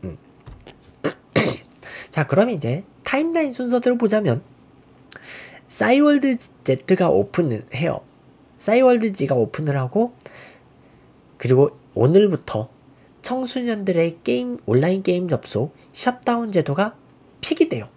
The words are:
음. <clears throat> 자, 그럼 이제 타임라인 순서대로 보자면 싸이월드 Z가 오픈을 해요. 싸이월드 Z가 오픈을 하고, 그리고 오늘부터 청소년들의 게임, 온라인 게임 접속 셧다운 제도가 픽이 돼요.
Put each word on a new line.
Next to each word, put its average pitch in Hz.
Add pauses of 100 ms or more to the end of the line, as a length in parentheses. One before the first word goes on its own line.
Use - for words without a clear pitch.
음. 82 (840)
<clears throat> -
자, 151
그럼 196
이제 143 (180)
타임라인 311
순서대로 247
보자면 208 (1300)
싸이월드 277 (280)
Z가 175
오픈을 147 (100)
해요. 147 (580)
싸이월드 233
Z가 139
오픈을 139
하고, 202 (1200)
그리고 127 (160)
오늘부터 151 (540)
청소년들의 214
게임, 247
온라인 160
게임 180
접속 131 (180)
셧다운 233
제도가 190 (440)
픽이 -
돼요. -